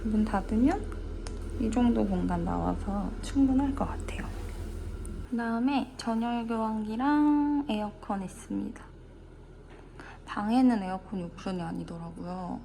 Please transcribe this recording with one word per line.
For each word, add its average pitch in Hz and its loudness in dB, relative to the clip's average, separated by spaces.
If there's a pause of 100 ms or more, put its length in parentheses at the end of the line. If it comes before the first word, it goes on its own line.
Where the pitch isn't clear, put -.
문 214 4
닫으면 220 4 (760)
이 226 2
정도 226 6
공간 180 0
나와서 180 0 (120)
충분할 269 4
것 - 0
같아요. - -6 (1040)
그다음에 233 0
전열 233 -2
교환기랑 220 4
에어컨 208 -2
있습니다. 202 -6 (1400)
방에는 226 4
에어컨이 185 -4
옵션이 180 -6
아니더라고요. 170 -6